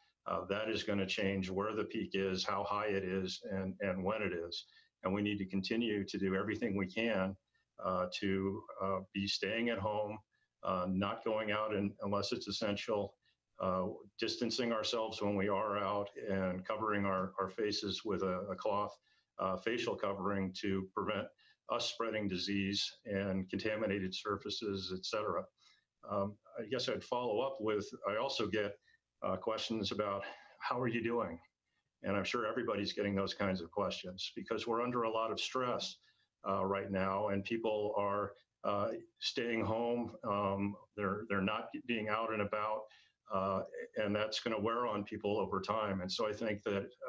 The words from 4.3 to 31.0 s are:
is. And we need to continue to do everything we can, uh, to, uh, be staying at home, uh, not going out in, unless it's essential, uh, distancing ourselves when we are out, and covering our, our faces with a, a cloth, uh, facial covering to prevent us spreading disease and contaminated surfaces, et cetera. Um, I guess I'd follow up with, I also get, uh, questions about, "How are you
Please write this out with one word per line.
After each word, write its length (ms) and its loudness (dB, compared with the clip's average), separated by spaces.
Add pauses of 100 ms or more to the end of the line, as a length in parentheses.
is. 320 -6 (380)
And 100 2
we 100 2
need 160 2
to 60 -2
continue 600 0
to 140 -4
do 160 4
everything 420 0
we 80 2
can, 500 2 (480)
uh, 220 2 (140)
to, 420 0 (220)
uh, 160 2 (140)
be 140 0
staying 420 0
at 100 0
home, 400 0 (440)
uh, 240 2
not 380 0
going 260 2
out 220 2
in, 180 2 (100)
unless 300 0
it's 160 -4
essential, 680 0 (440)
uh, 260 2 (340)
distancing 520 0
ourselves 500 0
when 140 2
we 140 2
are 300 2
out, 300 0 (200)
and 360 0
covering 400 2
our, 340 2
our 100 0
faces 560 0
with 160 0
a, 300 0
a 40 -4
cloth, 400 0 (440)
uh, 180 2
facial 380 0
covering 640 0
to 320 2
prevent 320 0 (440)
us 200 0
spreading 380 0
disease 640 0 (140)
and 440 0
contaminated 640 0
surfaces, 800 -4
et 100 -8
cetera. 380 -2 (640)
Um, 260 0 (240)
I 100 -6
guess 200 -2
I'd 140 -2
follow 380 0
up 180 -2
with, 280 0 (220)
I 80 2
also 300 0
get, 300 0 (480)
uh, 100 0
questions 560 -2
about, 320 0 (360)
"How 200 0
are 80 2
you 160 0